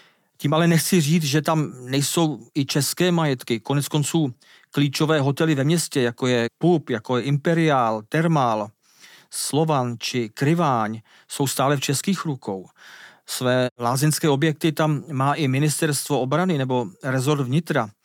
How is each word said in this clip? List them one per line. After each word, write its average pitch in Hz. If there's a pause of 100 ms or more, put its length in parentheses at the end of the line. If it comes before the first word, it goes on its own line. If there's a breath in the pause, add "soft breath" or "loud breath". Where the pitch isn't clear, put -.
(360 loud breath)
Tím 147
ale 170
nechci 170
říct, 156
že 147
tam 156 (120)
nejsou 139
i 143
české 170
majetky. 135
Konec 139
konců 151 (360 soft breath)
klíčové 147
hotely 147
ve 135
městě, 156
jako 120
je 120 (120)
Pup, 165
jako 123
je 117
Imperial, 139
Thermal, 131 (640 loud breath)
Slovan 135
či 120
Kryváň, 123 (280 soft breath)
jsou -
stále 139
v 135
českých 147
rukou. 104 (600 loud breath)
Své 127 (100)
lázeňské 135
objekty 151
tam 156 (100)
má 139
i 143
ministerstvo 143
obrany 151
nebo 127 (160)
rezort 135
vnitra. 131 (140)